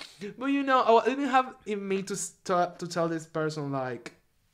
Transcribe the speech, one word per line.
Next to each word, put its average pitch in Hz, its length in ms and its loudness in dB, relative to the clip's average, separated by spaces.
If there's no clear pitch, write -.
But, 254 100 -4
you 277 60 2
know, 262 180 6
I 220 100 2
wa-, 226 140 6
I 226 40 2
didn't 269 280 0
have 247 180 0
in 208 220 -2
me 190 160 0
to 202 120 -6
s-, - 180 -8
to, 175 320 2
to 180 60 -8
tell 170 120 2
this 160 180 -4
person, 156 320 -2
like, 127 420 -6